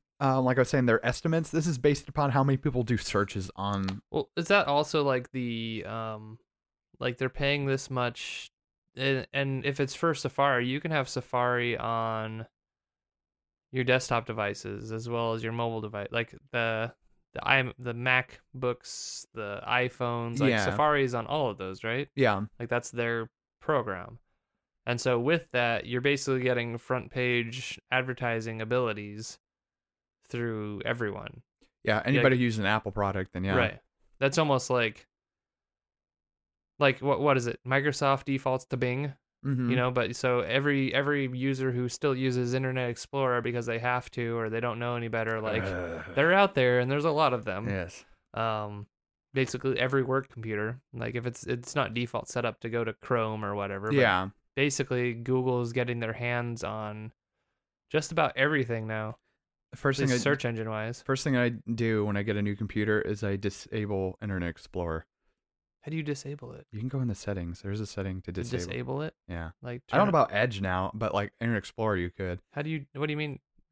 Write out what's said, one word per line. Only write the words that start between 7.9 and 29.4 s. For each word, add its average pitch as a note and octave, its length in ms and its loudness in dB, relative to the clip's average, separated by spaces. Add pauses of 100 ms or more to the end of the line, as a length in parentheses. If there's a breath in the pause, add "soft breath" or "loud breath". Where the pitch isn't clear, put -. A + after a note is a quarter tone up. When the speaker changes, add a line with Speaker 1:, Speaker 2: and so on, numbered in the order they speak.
Speaker 2:
and, C3 380 0
and C3+ 320 0
if C#3 140 -2
it's C#3 160 0
for E3 180 2
Safari, C3+ 540 0
you C3 120 -2
can D#3+ 120 -4
have D3 180 0
Safari B2 680 0
on A2+ 680 -2 (1300)
your B2+ 100 0
desktop B2 440 2
devices G#2+ 640 -4
as A2+ 180 -6
well A#2 240 0
as A2+ 100 -4
your A2+ 100 -4
mobile A#2 280 -2
device, G2+ 300 -8
like, A#2 200 -2 (200)
the, A2+ 420 0 (400)
the - 140 -6
i-, C3 320 4
the B2 140 -6
MacBooks, B2+ 1400 -4
the G2+ 340 -6
iPhones, A#2+ 720 -2
like, C3+ 120 4
Speaker 1:
Yeah. G#2 140 4
Speaker 2:
Safari C#3 380 2
is B2 120 0
on A2+ 120 -2
all C#3 220 0
of G#2 80 -6
those, F#2+ 260 -8
right? B2 320 -2
Speaker 1:
Yeah. A2 260 4 (180)
Speaker 2:
Like, A#2+ 100 -6
that's A#2+ 220 0
their A#2 380 -2 (300)
program. G#2 600 -2 (680)
And A#2+ 120 0
so B2 200 2
with D#3+ 320 2
that, A#2+ 340 2
you're A#2+ 160 -2
basically C3+ 400 2
getting A#2+ 380 0
front - 320 -4
page B2 680 -2 (120)
advertising A#2 680 -2
abilities A2 760 -2 (880)